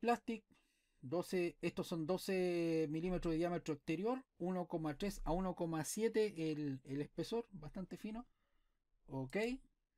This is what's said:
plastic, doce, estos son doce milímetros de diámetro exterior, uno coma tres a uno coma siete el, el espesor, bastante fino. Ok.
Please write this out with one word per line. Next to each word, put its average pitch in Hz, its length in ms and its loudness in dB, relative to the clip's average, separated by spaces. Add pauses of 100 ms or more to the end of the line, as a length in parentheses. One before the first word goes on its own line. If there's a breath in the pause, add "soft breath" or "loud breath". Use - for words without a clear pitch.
plastic, 226 460 0 (540 soft breath)
doce, 170 600 0
estos 170 260 -2
son 165 200 -2
doce 175 840 2
milímetros 170 420 0
de 156 60 2
diámetro 170 360 0
exterior, 208 500 0 (140)
uno 175 280 0
coma 160 320 -2
tres 202 260 -2
a 160 60 0
uno 180 240 2
coma 165 300 0
siete 214 640 2
el, 147 340 -2
el 139 180 -4
espesor, 170 480 -4
bastante 175 460 -8
fino. 220 300 -8 (800)
Ok. 135 300 -4 (600)